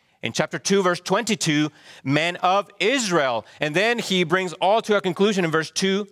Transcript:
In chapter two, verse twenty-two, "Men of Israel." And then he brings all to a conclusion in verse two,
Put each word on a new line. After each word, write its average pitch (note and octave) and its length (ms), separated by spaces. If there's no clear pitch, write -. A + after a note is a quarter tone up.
In A2+ 100
chapter D#3 240
two, G3 240
verse F3+ 180
twenty-two, E3+ 720
"Men D3+ 340
of F#3+ 300
Israel." F3 680
And D3+ 160
then A3+ 240
he F#3 240
brings F3 300
all G#3 280
to G#3 160
a F#3+ 40
conclusion F#3+ 440
in D#3+ 60
verse D#3 180
two, G3 420